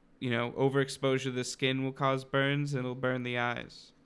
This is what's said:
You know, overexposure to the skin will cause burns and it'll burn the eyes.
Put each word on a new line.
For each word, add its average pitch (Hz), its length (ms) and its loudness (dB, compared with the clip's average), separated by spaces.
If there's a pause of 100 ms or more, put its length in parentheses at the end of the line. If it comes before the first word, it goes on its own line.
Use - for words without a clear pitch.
(200)
You 127 100 -2
know, 120 220 0
overexposure 135 720 2
to 135 80 -2
the 123 100 -2
skin 131 400 -2
will 131 100 -2
cause 135 320 0
burns 143 480 2
and 135 80 0
it'll 123 140 -4
burn 127 300 0
the 123 140 -2
eyes. - 520 -4 (160)